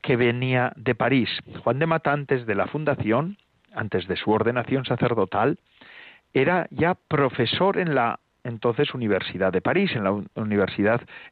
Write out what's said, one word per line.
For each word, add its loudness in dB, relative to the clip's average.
que 2
venía 2
de -2
París. 2
Juan 2
de 0
Mata, 0
antes -2
de -2
la 0
fundación, -2
antes -4
de -2
su -4
ordenación 0
sacerdotal, 0
era 2
ya 0
profesor 0
en 0
la 0
entonces -2
Universidad 0
de 0
París, 0
en -4
la 2
u-, -4
universidad, 0